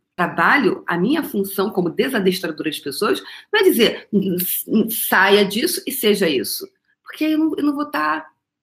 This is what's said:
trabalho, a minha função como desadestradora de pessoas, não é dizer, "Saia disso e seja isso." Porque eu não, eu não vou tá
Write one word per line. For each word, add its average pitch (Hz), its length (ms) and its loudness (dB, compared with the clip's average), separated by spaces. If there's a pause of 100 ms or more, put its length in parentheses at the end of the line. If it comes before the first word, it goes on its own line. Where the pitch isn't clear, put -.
(160)
trabalho, 175 720 2
a 170 100 -2
minha 269 240 0
função 196 480 -4
como 180 200 -2
desadestradora 185 840 -2
de - 80 -8
pessoas, - 420 -2 (300)
não 427 80 2
é 415 40 4
dizer, 233 440 2 (840)
"Saia 202 540 4
disso 220 420 -2
e 247 60 -8
seja 196 380 2
isso." 120 360 -4 (380)
Porque - 220 -6
eu 311 120 0
não, 311 200 2
eu 285 60 -2
não 285 120 2
vou 294 120 -4
tá 302 440 -4 (320)